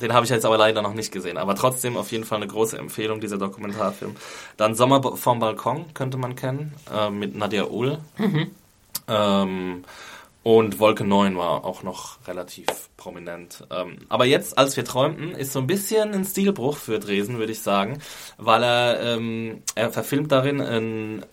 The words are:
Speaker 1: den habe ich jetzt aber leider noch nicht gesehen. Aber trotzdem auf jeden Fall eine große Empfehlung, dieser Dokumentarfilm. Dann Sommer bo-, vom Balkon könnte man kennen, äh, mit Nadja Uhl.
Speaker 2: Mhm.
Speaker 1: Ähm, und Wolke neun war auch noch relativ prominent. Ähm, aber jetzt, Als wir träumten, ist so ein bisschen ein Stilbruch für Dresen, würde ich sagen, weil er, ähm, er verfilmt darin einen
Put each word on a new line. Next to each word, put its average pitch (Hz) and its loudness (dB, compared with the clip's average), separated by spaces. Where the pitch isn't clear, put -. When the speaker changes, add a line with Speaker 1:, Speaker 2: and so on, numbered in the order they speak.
Speaker 1:
den 117 0
habe 120 6
ich 110 -2
jetzt 113 2
aber 110 6
leider 110 6
noch 104 -4
nicht 110 -6
gesehen. 90 -6
Aber 95 0
trotzdem 127 0
auf 101 -4
jeden 113 -4
Fall 110 -4
eine 104 -4
große 110 0
Empfehlung, 110 -4
dieser 104 -4
Dokumentarfilm. 101 -4
Dann 110 2
Sommer 127 6
bo-, 135 -2
vom 120 0
Balkon 117 -2
könnte 131 -6
man 123 -6
kennen, 139 -6
äh, 104 0
mit 101 -4
Nadja 101 0
Uhl. 131 -2
Speaker 2:
Mhm. 165 0
Speaker 1:
Ähm, 95 2
und 110 6
Wolke 107 6
neun 101 4
war 85 0
auch - -6
noch - -10
relativ 90 -8
prominent. 87 -14
Ähm, 90 -6
aber 120 4
jetzt, 156 2
Als 139 4
wir 127 -2
träumten, 151 -2
ist 135 -8
so 135 0
ein 131 0
bisschen 214 0
ein 190 0
Stilbruch 190 0
für 110 -2
Dresen, 101 -2
würde 110 -2
ich 107 -8
sagen, 101 0
weil 113 2
er, 120 2
ähm, 113 -4
er 113 0
verfilmt 143 -2
darin 139 2
einen 110 -4